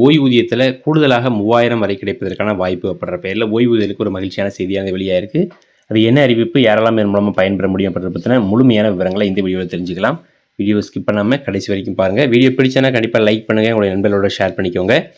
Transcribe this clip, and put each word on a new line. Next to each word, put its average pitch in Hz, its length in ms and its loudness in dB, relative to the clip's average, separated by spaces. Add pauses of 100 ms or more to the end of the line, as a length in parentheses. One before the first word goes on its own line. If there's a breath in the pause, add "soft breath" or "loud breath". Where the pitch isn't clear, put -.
ஓய்வூதியத்துல 127 760 2
கூடுதலாக 135 500 2
மூவாயிரம் 117 500 0
வரை 101 220 -2
கிடைப்பதற்கான 101 540 -4
வாய்ப்பு 92 340 -4
அப்படின்ற 90 240 -8
பெயர்ல 95 360 -4
ஓய்வூதியர்களுக்கு 110 480 0
ஒரு 104 140 -4
மகிழ்ச்சியான 98 460 -6
செய்தியானது 98 360 -4
வெளியாயிருக்கு. 95 560 -2 (380 soft breath)
அது 107 140 2
என்ன 117 200 4
அறிவிப்பு, 113 380 2
யாரெல்லாம் 110 340 4
இதன் 101 220 0
மூலமா 101 160 2
பயன்பெற 95 360 0
முடியும் 95 260 -2
அப்படின்றத 90 260 -6
பத்தின 117 260 0
முழுமையான 110 460 4
விவரங்களை 92 360 -2
இந்த 95 140 -2
வீடியோவில் 92 260 -2
தெரிஞ்சுக்கலாம். 90 540 -4 (340 soft breath)
வீடியோவை 104 280 0
ஸ்கிப் - 280 -6
பண்ணாம 107 320 0
கடைசி 98 240 -4
வரைக்கும் 98 280 -4
பாருங்க. 95 300 0
வீடியோ 131 240 4
பிடிச்சனா 131 420 2
கண்டிப்பா 117 280 0
லைக் 110 260 2
பண்ணுங்க, 110 300 2
உங்களுடைய 101 200 2
நண்பர்களோட 98 420 0
ஷேர் 95 200 -2
பண்ணிக்கோங்க. 92 500 0 (100 soft breath)